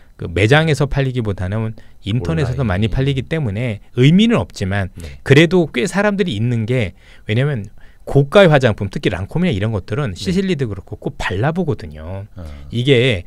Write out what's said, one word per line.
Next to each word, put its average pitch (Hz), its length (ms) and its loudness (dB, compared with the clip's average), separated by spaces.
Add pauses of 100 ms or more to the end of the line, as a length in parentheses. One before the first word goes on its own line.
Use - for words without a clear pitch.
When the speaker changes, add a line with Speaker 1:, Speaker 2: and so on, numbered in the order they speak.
(140)
Speaker 1:
그 - 160 -8
매장에서 139 560 2
팔리기보다는 110 880 -4 (300)
인터넷에서 123 480 -2
Speaker 2:
온라인. 127 160 -2
Speaker 1:
많이 98 200 0
팔리기 135 340 -2
때문에 117 580 -4 (160)
의미는 185 400 6
없지만 98 580 -2
Speaker 2:
네. 78 300 -14
Speaker 1:
그래도 160 500 6
꽤 226 140 0
사람들이 190 480 0
있는 113 300 -2
게, 117 280 -2 (320)
왜냐면 117 400 -2 (380)
고가의 143 440 6
화장품, 123 420 2
특히 - 180 -4
랑콤이나 110 420 -2
이런 107 220 -2
것들은 107 380 -4
Speaker 2:
네. 90 40 -8
Speaker 1:
시실리도 180 540 -2
그렇고 98 280 -12
꼭 - 200 -10
발라보거든요. 98 1120 -4 (100)
Speaker 2:
아, 87 80 -12 (260)
Speaker 1:
이게 120 560 2